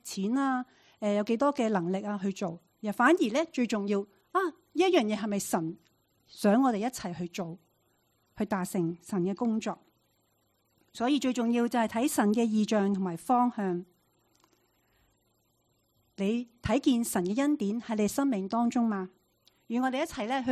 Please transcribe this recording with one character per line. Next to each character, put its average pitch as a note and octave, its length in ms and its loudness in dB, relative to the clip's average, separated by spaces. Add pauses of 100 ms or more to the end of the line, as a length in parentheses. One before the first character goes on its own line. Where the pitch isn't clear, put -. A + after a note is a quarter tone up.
錢 G3+ 340 -4
啊， C4 280 0 (360)
誒， G#3 140 0
有 G#3 80 2
幾 A3+ 140 0
多 C#4 160 2
嘅 A#3 160 0
能 F3+ 220 0
力 F#3+ 140 -2
啊 G#3 160 -4
去 G3 100 0
做， F3 260 -6 (240)
而 G#3 120 -4
反 B3 160 4
而 E4+ 240 4
呢， D#4 180 0
最 A#3+ 160 0
重 G3+ 200 -2
要 G3+ 120 2 (320)
啊， F4+ 100 0
呢 F4 120 -2 (200)
一 E4+ 120 2
樣 F4+ 160 4
嘢 G#3+ 160 0
係 A3 100 -4
咪 G3+ 120 -2
神 E3+ 380 -4 (500)
想 G#3+ 340 2
我 C4 100 4
哋 G#3+ 60 0
一 G#3 80 -2
齊 G3+ 320 -8
去 F3 100 -4
做， E3+ 300 -8 (800)
去 G#3+ 80 -2
達 F#3 200 -2
成 F3 360 -2
神 F#3+ 220 -4
嘅 F#3+ 120 0
工 A3 240 0
作？ G#3 180 -6 (1160)
所 A#3 160 0
以 C#4+ 100 4
最 B3+ 140 2
重 A#3 180 0
要 A#3 160 2
就 B3 120 -2
係 A3+ 80 2
睇 A#3+ 220 -2
神 G#3 240 2
嘅 A#3 120 2
異 G#3+ 240 2
象 G3+ 240 2
同 F#3+ 100 0
埋 E3+ 140 -4
方 B3 340 2
向。 F#3 320 -2 (2250)
你 A3+ 320 -2 (140)
睇 A3+ 180 0
見 A#3+ 240 2
神 F#3 220 -2
嘅 G#3 160 0
恩 D4 160 2
典 A3 240 -2
喺 A3 140 -6
你 G#3 120 2
生 C#4 200 0
命 G3 200 -2
當 A#3 220 0
中 A#3 160 2
嗎？ F#3+ 240 -2 (580)
願 A#3+ 160 -2
我 C4 80 0
哋 B3+ 80 -2
一 - 20 -2
齊 C4 260 -6
呢， C4 140 -2
去 B3 100 -6